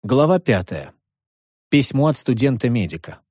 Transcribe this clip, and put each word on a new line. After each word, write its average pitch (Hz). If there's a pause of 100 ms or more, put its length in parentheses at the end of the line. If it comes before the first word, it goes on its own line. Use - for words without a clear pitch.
Глава 151
пятая. 90 (760)
Письмо 143
от 151
студента-медика. 120